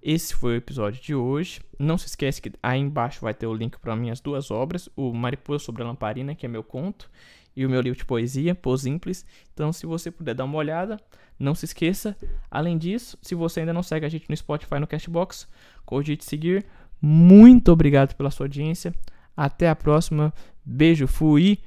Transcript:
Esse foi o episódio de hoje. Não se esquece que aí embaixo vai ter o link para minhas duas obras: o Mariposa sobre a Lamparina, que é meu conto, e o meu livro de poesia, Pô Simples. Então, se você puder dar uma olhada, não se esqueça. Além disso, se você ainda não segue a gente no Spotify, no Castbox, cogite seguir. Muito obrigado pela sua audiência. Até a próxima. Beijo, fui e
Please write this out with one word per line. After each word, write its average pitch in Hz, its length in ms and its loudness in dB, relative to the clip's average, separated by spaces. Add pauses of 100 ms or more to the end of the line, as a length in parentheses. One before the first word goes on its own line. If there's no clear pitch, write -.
Esse 156 320 -4
foi 120 200 0
o 117 40 -4
episódio 120 440 -8
de 151 140 -8
hoje. 135 460 -6 (180)
Não 156 180 -2
se - 100 -8
esquece - 340 -8
que - 100 -14 (100)
aí 127 180 -2
embaixo 139 420 -6
vai 110 120 -6
ter 113 120 -10
o 113 80 -6
link 113 260 -10
para 113 160 -8
minhas 117 240 -8
duas 143 320 -8
obras: 135 440 -8
o 131 180 -6
Mariposa 127 500 -8
sobre 117 200 -12
a - 20 -8
Lamparina, 123 500 -10
que - 100 -16
é 123 40 -10
meu 110 140 -10
conto, - 460 -12 (460)
e 131 100 -6
o 131 40 -2
meu 127 100 0
livro 127 200 -4
de - 60 -10
poesia, 135 500 -4
Pô 131 200 -4
Simples. 139 500 -8 (280)
Então, 151 180 -6
se - 140 -12
você 165 240 -8
puder 151 240 -10
dar 131 120 -8
uma 147 120 -8
olhada, 170 420 -6 (380)
não 139 160 -2
se - 120 -8
esqueça. 196 520 -6 (320)
Além 165 280 -4
disso, 185 440 -8
se - 140 -10
você 170 240 -6
ainda 165 140 -6
não 180 100 -6
segue 160 220 -6
a 151 40 -6
gente 160 200 -12
no 151 60 -4
Spotify, 147 440 -8
no 151 80 -6
Castbox, 170 600 -8 (380)
cogite 147 400 -6
seguir. 170 400 -4 (340)
Muito 185 720 12
obrigado 143 440 4
pela 139 160 -2
sua - 140 -6
audiência. 156 500 -8 (420)
Até 151 320 0
a 156 60 2
próxima. 151 580 0 (320)
Beijo, 143 420 2
fui 156 360 4
e 202 240 2